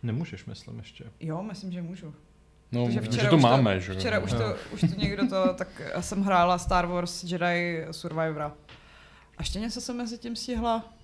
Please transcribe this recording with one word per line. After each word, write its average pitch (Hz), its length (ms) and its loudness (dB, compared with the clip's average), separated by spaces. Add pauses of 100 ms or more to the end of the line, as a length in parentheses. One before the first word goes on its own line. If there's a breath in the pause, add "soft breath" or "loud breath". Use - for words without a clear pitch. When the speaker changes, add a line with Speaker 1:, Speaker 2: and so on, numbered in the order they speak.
Speaker 1:
Nemůžeš, 120 400 -4
myslím, 113 320 -14
ještě. - 260 -18 (160)
Speaker 2:
Jo, 160 240 -6
myslím, 196 280 -10
že 175 100 -8
můžu. 165 320 -12 (580)
Speaker 3:
No, 120 140 2
Speaker 2:
Protože 117 80 2
Speaker 3:
že 113 80 0
Speaker 2:
včera 120 280 2
Speaker 3:
to 165 60 8
Speaker 2:
už 151 60 8
to, 123 60 8
Speaker 3:
máme, 117 320 6
že 92 140 -6
jo? 92 60 -4
Speaker 2:
včera - 200 0
už 95 120 -2
Speaker 1:
Jo. 120 60 0
Speaker 2:
to, 107 180 0 (180)
už 196 80 -2
to 180 200 2
někdo 202 260 0
to, 190 260 2
Speaker 3:
<laughs> 185 40 -6
Speaker 2:
tak - 240 -8 (180)
jsem 196 240 -2
hrála 180 340 6
Star 175 280 2
Wars 175 380 -2
Jedi 175 680 0
Survivora. 156 600 -4 (840 soft breath)
A - 40 -6
ještě 156 180 -4
něco 233 220 -4
jsem 247 160 -6
mezi 233 200 -6
tím 233 180 -8
stihla? 226 480 -2 (200)